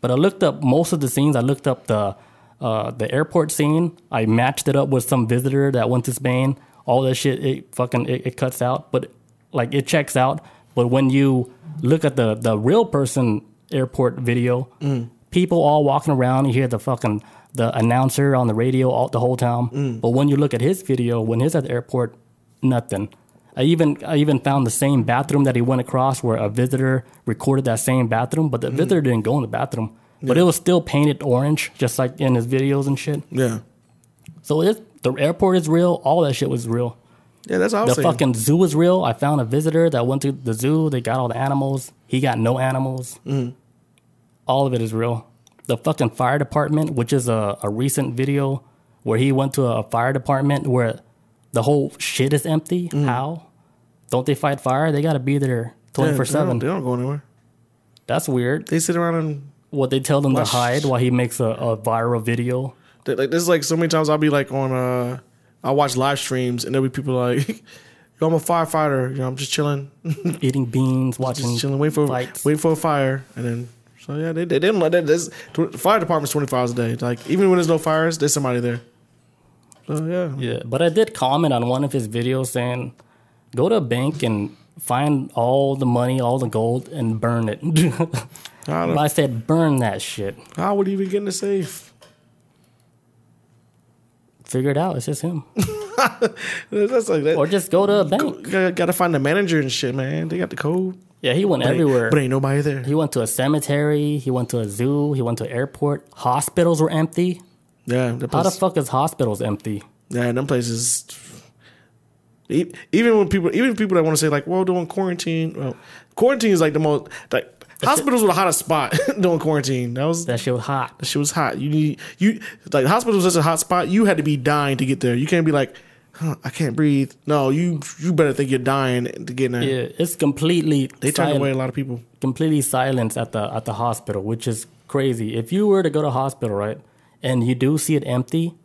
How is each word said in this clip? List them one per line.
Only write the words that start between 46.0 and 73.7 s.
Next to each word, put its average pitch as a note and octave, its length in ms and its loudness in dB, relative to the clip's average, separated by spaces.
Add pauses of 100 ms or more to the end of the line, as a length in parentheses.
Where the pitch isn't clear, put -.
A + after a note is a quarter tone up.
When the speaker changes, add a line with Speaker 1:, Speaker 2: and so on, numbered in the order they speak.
Speaker 1:
fire B2+ 280 0
department, D3+ 520 0
which A#2+ 220 0
is B2+ 160 2
a, G#2+ 320 0
a G#2 80 -2
recent C3 460 -2
video C3+ 480 -2 (400)
where A2+ 140 0
he C3+ 140 2
went C3+ 220 0
to C#3 100 2
a A2+ 200 0
fire A#2+ 300 0
department C#3 540 0
where B2 320 0 (520)
the A#2 120 0
whole C#3+ 340 0
shit - 360 -2
is C#3+ 120 0
empty. E3 440 -2
Speaker 2:
Mm. D3 160 0
Speaker 1:
How? C3+ 400 -4 (640)
Don't B2+ 160 0
they D3 100 2
fight C#3 240 -2
fire? C#3 320 0
They C#3+ 100 0
gotta D3+ 180 0
be C3+ 180 0
there C#3 120 0
Speaker 2:
Yeah, A#2+ 120 0
they A#2 60 -6
don't, - 260 -20
Speaker 1:
twenty-four C#3 320 2
seven. C#3+ 340 0
Speaker 2:
they B2 80 -2
don't F3 160 -4
go B2 120 0
anywhere. C3+ 280 -4 (840)
Speaker 1:
That's D#3 200 -2
weird. B2+ 400 0
Speaker 2:
They D#3+ 120 0
sit E3+ 160 0
around E3+ 200 0
and D3+ 280 -4 (260)
Speaker 1:
What, C3+ 220 0
they E3 80 2
tell C#3+ 220 2
them C#3+ 120 2
to D3 60 2
Speaker 2:
watch A#2+ 100 0
Speaker 1:
hide B2 360 2
while B2+ 140 2
he B2 120 4
makes B2 280 0
a, B2 60 2
a A2+ 320 -2
viral A2+ 460 0
video? B2 500 -2 (320)
Speaker 2:
Th-, C3+ 120 -2
like, C3+ 120 0
there's, E3+ 180 0
like, E3 160 2
so D#3+ 140 0
many E3+ 100 2
times D#3 220 2
I'll D3+ 80 4
be, D3+ 140 4
like, C#3 200 0
on, C3+ 200 -2
uh, B2+ 480 -2 (440)
I'll C3 120 0
watch C#3 200 2
live C3+ 220 0
streams B2 480 -4
and - 80 -6
there'll C3+ 160 2
be - 20 -12
people C3+ 220 -4
like, B2 340 0
<laughs> - 720 -16
"Yo, D#3+ 80 2
I'm E3 60 2
a E3 40 2
firefighter. D#3 720 0
You C3+ 80 -8
know, B2+ 80 -2
I'm C3 80 -6
just C3+ 160 -6
chilling." C#3+ 400 -2 (120)
<laughs> E3 380 -4
Speaker 1:
Eating C3+ 240 0
beans, C3 520 0
Speaker 2:
Just - 20 -14
Speaker 1:
watching B2 380 -2
Speaker 2:
chilling, C#3 200 -2
wait D3+ 160 0
for, D3 140 2
Speaker 1:
fights. B2+ 360 -4
Speaker 2:
wait D3+ 160 2
for E3 120 2
a D#3 40 2
fire. C#3 480 0 (120)
And A#2+ 100 -8
then, A#2+ 240 -6 (300)